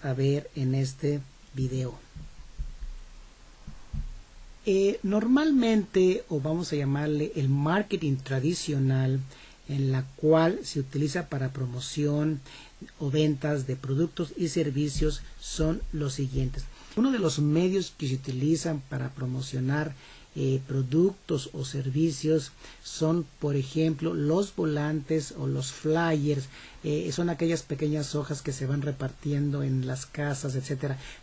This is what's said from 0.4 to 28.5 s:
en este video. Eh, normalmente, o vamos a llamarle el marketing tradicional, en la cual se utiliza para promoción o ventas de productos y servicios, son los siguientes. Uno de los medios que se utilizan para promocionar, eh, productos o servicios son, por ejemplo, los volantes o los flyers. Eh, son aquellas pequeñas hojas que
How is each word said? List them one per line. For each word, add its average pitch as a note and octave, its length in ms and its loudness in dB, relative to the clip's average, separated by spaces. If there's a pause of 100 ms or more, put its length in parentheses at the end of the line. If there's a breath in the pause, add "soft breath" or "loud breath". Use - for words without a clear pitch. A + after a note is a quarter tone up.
en C3 200 2
este C3+ 460 0 (340)
video. C3 400 -2 (2750)
Eh, G3 380 4
normalmente, A3 1300 6
o D3+ 120 0
vamos D#3+ 320 0
a D#3 40 2
llamarle D3 600 2
el C#3 120 2
marketing D#3 680 2
tradicional, C3+ 1040 0 (480 loud breath)
en C#3 240 0
la C3 120 0 (120)
cual D#3+ 480 4
se - 160 -4
utiliza D3 480 -2
para C3 240 -4
promoción D3 880 -2 (580 loud breath)
o C#3+ 120 -2
ventas D3 560 2
de C3 100 -4
productos C#3+ 600 -2
y F3 120 0
servicios, D3 760 0 (180 loud breath)
son - 400 0 (120)
los D3 220 -2
siguientes. C3 500 -2 (320 loud breath)
Uno B3+ 140 4
de B3+ 80 2
los D#3+ 200 2
medios F3 580 2
que C#3+ 120 -4
se C3 60 0
utilizan C#3+ 760 0
para C3 200 -4
promocionar, C3 840 -2 (400 loud breath)
eh, C3+ 320 0
productos C#3+ 840 0
o C3+ 140 -6
servicios C#3+ 840 0 (300 loud breath)
son, D#3+ 440 0 (120)
por C#3+ 160 0
ejemplo, D#3+ 600 0
los E3 420 0
volantes D3+ 840 0
o C#3 80 -4
los C3+ 260 -2
flyers. D#3 760 2 (380 loud breath)
Eh, D#3+ 280 -2
son F3 160 0
aquellas E3 340 0
pequeñas D3+ 520 -2
hojas C#3+ 260 -4
que C#3+ 120 -4